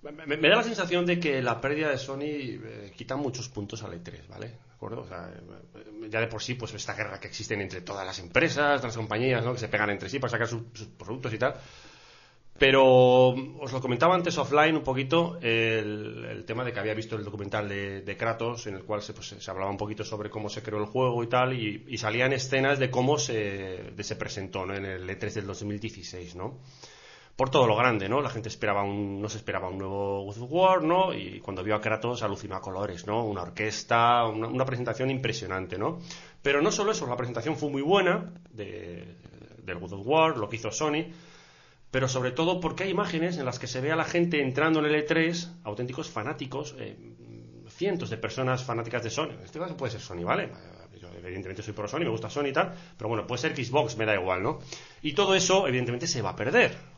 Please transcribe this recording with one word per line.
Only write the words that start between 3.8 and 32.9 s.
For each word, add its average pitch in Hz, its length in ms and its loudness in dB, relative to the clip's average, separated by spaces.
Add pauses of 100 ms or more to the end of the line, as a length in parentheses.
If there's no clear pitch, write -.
al 95 100 -10
E 85 60 -10
tres, - 280 -14
¿vale? 104 200 -12
¿De 117 280 -18
acuerdo? 110 280 -10
O - 40 -14
sea, 90 260 -12
eh, - 760 -16
ya 110 100 -2
de 113 80 0
por 110 160 -8
sí, 123 120 -4
pues 117 180 -8
esta 101 200 -8
guerra 101 280 -6
que 104 80 -12
existen - 320 -4
entre 92 200 -6
todas 95 240 -8
las 92 140 -8
empresas, 139 640 2
las 117 140 -4
compañías, 113 460 0
¿no? 123 100 0
Que 127 60 -6
se 107 100 -4
pegan 104 200 2
entre 98 200 -4
sí 135 100 -4
para 123 120 -2
sacar 117 160 0
su-, 117 260 -6
sus 107 140 -14
productos 120 460 -8
y 107 40 -6
tal. 120 180 2 (1040)
Pero, 127 760 10
mm, 131 260 -8
os 127 100 -6
lo 131 80 -2
comentaba 131 340 6
antes 175 240 2
offline 151 380 6
un 143 80 0
poquito, 139 580 2
el, 113 840 0
el 107 200 -10
tema 123 200 -4
de 120 80 -4
que 107 80 -6
había 107 120 0
visto 113 220 -4
el 104 80 -4
documental 104 460 -4
de, 98 320 -4
de 98 160 -8
Kratos, 117 500 -2
en 101 80 -8
el 92 80 -12
cual 104 180 -4
se, 104 120 -10
pues, 98 140 -12 (120)
se 98 120 -10
hablaba 95 200 -2
un 101 60 -4
poquito 104 260 -6
sobre 104 260 -6
cómo 107 200 -8
se 107 120 -8
creó 107 180 -4
el 104 60 0
juego 120 380 2
y 117 40 -4
tal, 123 260 2
y, 107 340 -6
y 120 100 -8
salían 117 360 2
escenas 135 440 2
de 127 140 2
cómo 127 260 4
se, 98 800 -4
de, 101 80 -8
se 107 140 -6
presentó, 98 480 -6
¿no? 98 100 -4
En 98 80 -4
el 92 260 -6
E 98 60 -4
tres 98 200 -6
del 101 120 -4
dos 98 160 -8
mil 104 160 -4
dieciséis, 90 560 -10
¿no? 117 240 -8 (760)
Por 131 140 2
todo 131 160 6
lo 110 100 6
grande, 110 320 4
¿no? 127 140 2
La 131 80 -2
gente 107 180 -6
esperaba 101 360 0
un, 101 360 -2
no 104 80 -4
se 104 100 -6
esperaba 95 300 -4
un 95 120 -6
nuevo 98 440 -2
God 101 200 -8
of 123 80 -10
War, 185 320 6
¿no? 180 320 4
Y 98 240 -8
cuando 95 240 -6
vio 107 100 2
a 107 80 2
Kratos 113 400 0
alucinó 98 340 -4
a 95 60 -6
colores, 95 460 -6